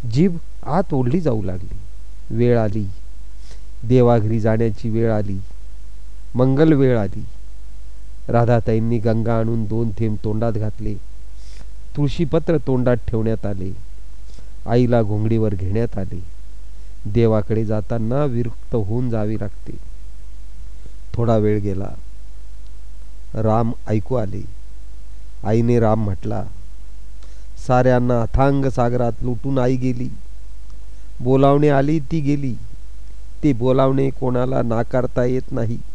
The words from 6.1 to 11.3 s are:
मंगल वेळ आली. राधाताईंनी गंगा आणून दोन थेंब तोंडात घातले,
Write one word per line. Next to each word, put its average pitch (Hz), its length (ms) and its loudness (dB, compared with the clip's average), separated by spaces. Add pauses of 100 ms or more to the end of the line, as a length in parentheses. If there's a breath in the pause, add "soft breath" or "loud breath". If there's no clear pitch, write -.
मंगल 135 380 6
वेळ 135 260 4
आली. 101 260 0 (1040)
राधाताईंनी 117 680 2
गंगा 113 400 2
आणून 113 260 0
दोन 110 340 0
थेंब 110 260 0
तोंडात 110 280 0
घातले, 107 420 -2 (1040 loud breath)